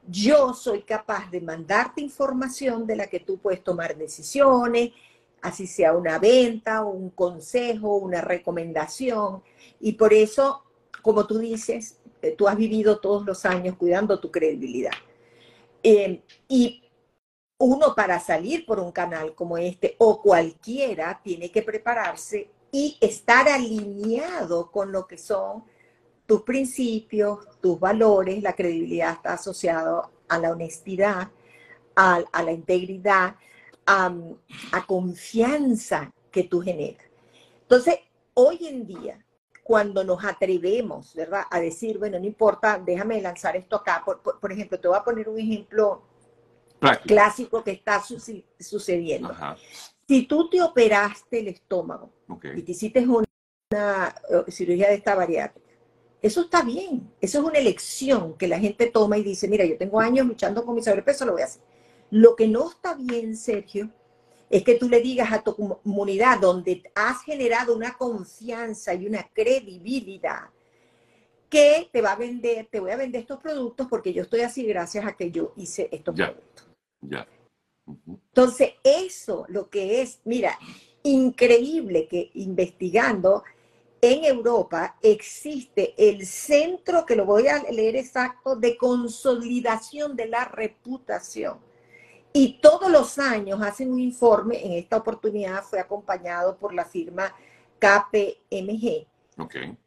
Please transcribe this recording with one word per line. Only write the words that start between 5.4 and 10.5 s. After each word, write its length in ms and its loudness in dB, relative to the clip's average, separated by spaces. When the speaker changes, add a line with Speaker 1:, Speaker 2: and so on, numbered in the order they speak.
Speaker 1:
así 260 -10
sea 280 2
una 240 0
venta, 680 4
un 260 -8
consejo, 840 -2
una 240 -2
recomendación. 1200 -4
Y 120 -2
por 200 6
eso, 520 4